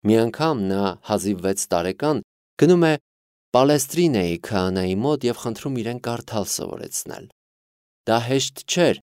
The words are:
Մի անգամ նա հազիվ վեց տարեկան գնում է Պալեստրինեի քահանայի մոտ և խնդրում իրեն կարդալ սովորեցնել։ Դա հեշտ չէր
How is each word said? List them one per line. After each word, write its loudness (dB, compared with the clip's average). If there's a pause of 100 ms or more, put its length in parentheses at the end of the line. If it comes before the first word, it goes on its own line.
Մի 6
անգամ 0
նա 0 (260)
հազիվ -2
վեց -2
տարեկան -2 (380)
գնում 6
է 4 (640)
Պալեստրինեի 2 (100)
քահանայի 0
մոտ 0
և -2
խնդրում -6
իրեն -6
կարդալ -6
սովորեցնել։ -10 (800)
Դա 4
հեշտ -2
չէր 2